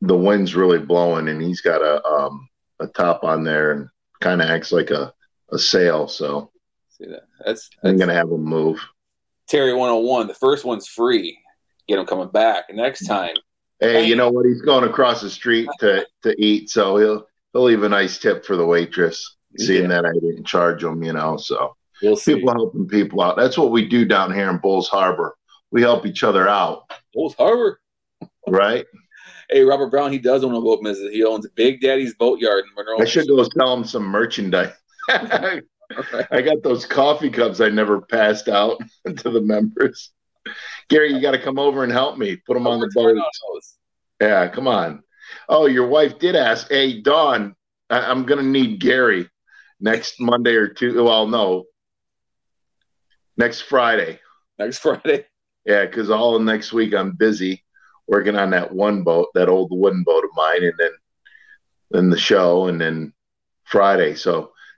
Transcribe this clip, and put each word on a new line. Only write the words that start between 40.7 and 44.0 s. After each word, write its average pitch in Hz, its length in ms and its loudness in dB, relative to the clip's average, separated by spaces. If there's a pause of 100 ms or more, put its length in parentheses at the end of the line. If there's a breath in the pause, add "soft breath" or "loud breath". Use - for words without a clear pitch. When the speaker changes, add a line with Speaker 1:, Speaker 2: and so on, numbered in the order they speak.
Speaker 1:
Gary, 151 240 4
you 131 80 -2
gotta 135 160 0
come 131 220 -6
over 139 240 0
and 120 80 -2
help 127 260 -2
me. 101 200 -4
Put 120 200 -4
'em 120 120 -2
on 117 100 0
the 113 60 -2
Speaker 2:
What's 101 100 -4
going 113 220 4
Speaker 1:
boat. 104 80 -2
Speaker 2:
on, 151 60 -4 (240)
those? - 200 -18 (460)